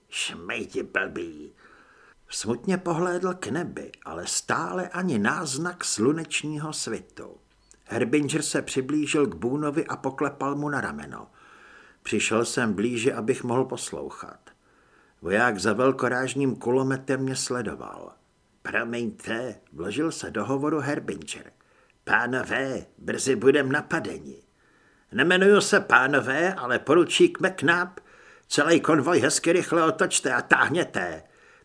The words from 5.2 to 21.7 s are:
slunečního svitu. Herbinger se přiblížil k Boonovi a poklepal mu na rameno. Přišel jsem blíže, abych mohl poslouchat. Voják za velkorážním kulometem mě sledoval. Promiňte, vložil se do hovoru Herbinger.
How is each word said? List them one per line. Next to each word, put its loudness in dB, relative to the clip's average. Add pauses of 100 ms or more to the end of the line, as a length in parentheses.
slunečního -2
svitu. -8 (480)
Herbinger 0
se -2
přiblížil 0
k -4
Boonovi -2
a -8
poklepal -4
mu -4
na -2
rameno. -10 (760)
Přišel 0
jsem 0
blíže, 0
abych -2
mohl 0
poslouchat. -10 (840)
Voják 2
za 2
velkorážním 0
kulometem 0
mě -2
sledoval. -6 (480)
Promiňte, -4 (180)
vložil -4
se -10
do -4
hovoru -2
Herbinger. -8 (520)